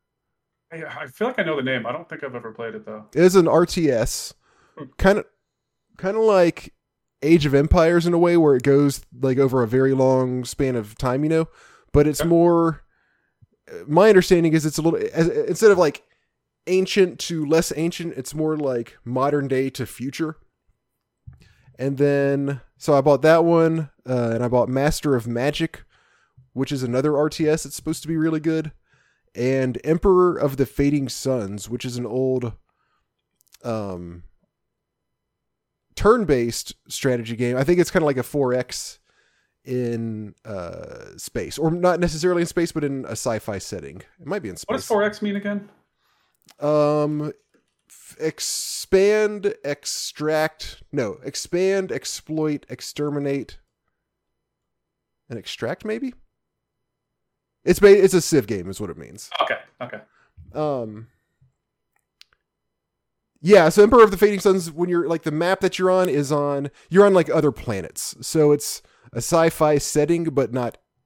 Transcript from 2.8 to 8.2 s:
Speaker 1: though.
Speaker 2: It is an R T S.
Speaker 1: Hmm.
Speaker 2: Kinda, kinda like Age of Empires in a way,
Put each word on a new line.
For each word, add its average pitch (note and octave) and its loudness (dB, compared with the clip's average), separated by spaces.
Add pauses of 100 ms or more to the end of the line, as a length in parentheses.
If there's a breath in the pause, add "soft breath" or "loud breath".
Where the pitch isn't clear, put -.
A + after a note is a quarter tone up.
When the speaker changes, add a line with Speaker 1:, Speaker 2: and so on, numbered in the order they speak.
Speaker 1:
though. G#2+ -14
Speaker 2:
It D#3 2
is F#3 4
an E3+ 6
R D#3+ 4
T E3 -2
S. - -2 (440)
Speaker 1:
Hmm. C#3 -14 (120)
Speaker 2:
Kinda, G#3+ 2 (720)
kinda G3+ -4
like F#3+ 2 (480)
Age D#3 4
of C#3 2
Empires E3 4
in F3 0
a E3+ 2
way, F3 4